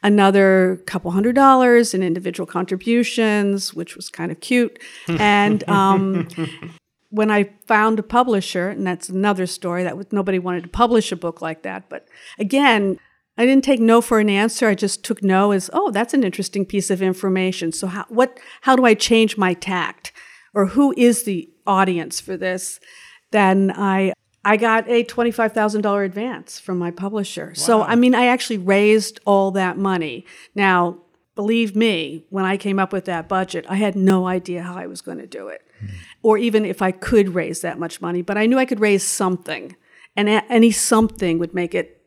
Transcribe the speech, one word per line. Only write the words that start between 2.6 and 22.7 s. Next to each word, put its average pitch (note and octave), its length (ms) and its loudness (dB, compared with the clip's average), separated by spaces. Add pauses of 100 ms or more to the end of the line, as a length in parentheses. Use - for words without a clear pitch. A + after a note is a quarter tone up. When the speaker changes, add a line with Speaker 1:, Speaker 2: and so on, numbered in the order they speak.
Speaker 1:
which E3+ 220 -12
was - 120 -16
kind E3+ 240 -8
of D#3+ 80 -14
cute. A#3+ 380 0 (300)
And, G#3 600 2
um, F#3+ 600 2 (400)
Speaker 2:
<laughs> - 420 -20
Speaker 1:
when G#3+ 200 0
I G3+ 200 2 (160)
found A3 320 2
a G#3+ 60 -4
publisher, G#3+ 640 0
and G3 180 -6
that's F3 220 -6
another F#3 380 -2
story, F3 360 -6
that E3 140 -4
was, F#3+ 160 -14
nobody G3 260 0
wanted F3+ 240 -6
to F3 60 -16
publish A3+ 420 0
a F3+ 60 -8
book E3+ 260 -10
like D#3+ 200 -10
that. - 260 -12
But - 180 -16 (320)
again, G#3+ 600 0 (380)
I A3+ 100 0
didn't C4+ 180 4
take C4 160 2
no A3+ 200 6
for A#3 200 0
an G#3 100 2
answer. A3 380 0
I G3+ 80 4
just G3 280 -4
took - 180 -6
no G3 300 2
as, F#3+ 200 -2
"Oh, F#4 180 0
that's A3 240 -4
an C#4 100 4
interesting G3 400 -4
piece F#3+ 260 -2
of F#3+ 120 -2
information. F#3 680 -2
So F#3+ 160 -6
how, G3 200 -8
what, B3 300 0 (240)
how C4 140 4
do B3+ 80 4
I A3+ 100 8
change A3 420 2
my F#3 180 0
tact? - 580 -8 (420)
Or G3+ 120 2
who C4+ 300 2
is A#3+ 280 4
the F3+ 260 -6 (160)
audience F#3+ 540 0
for - 160 -10
this?" F#3 420 -6 (540)